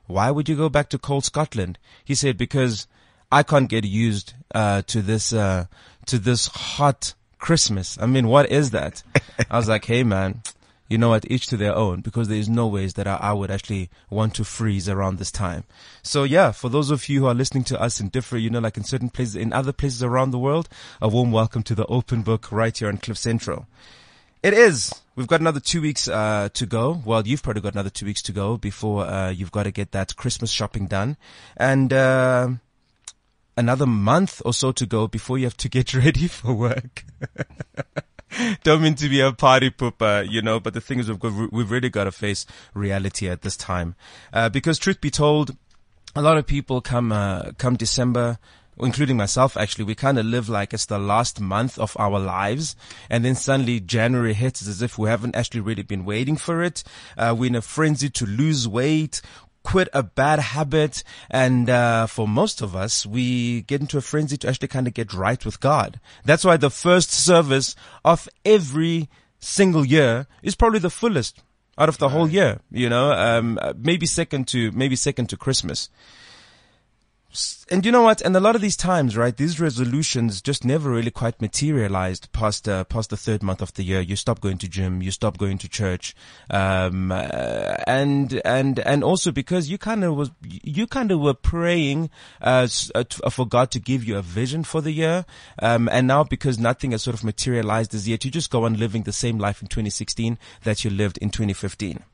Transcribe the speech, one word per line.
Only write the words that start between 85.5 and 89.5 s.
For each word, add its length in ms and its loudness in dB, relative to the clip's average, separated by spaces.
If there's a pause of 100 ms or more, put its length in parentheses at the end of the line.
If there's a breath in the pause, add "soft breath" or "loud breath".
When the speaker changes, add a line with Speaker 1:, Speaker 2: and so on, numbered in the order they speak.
Speaker 1:
to 100 -12
church, 460 -4 (380 loud breath)
um, 600 0
uh, 120 -2 (640)
and, 580 2
and, 320 2
and 260 2
also 280 2
because 360 -2